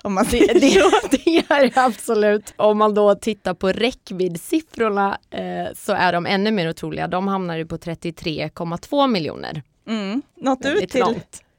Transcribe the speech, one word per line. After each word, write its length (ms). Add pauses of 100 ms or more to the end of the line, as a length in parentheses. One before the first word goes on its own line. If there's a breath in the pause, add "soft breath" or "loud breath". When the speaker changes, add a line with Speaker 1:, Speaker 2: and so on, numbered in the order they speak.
Speaker 1:
om 100
man 100
Speaker 2:
det, 60
Speaker 1:
säger 300
Speaker 2:
det, 120 (100)
Speaker 1:
så. 260
Speaker 2:
<laughs> 40
det 200
gör 300
det 160
absolut. 800
Om 200
man 160
då 220
tittar 380
på 180
räckviddsiffrorna, 1500 (120)
eh, 460
så 180
är 200
de 120
ännu 260
mer 180
otroliga. 380
De 200
hamnar 300
ju 80
på 120
trettiotre 720
komma 280
två 300
miljoner. 560 (240)
Speaker 1:
Mm. 340 (140)
Nått 300
Speaker 2:
Väldigt 180
Speaker 1:
ut 60
till 120
Speaker 2:
långt. 420 (160)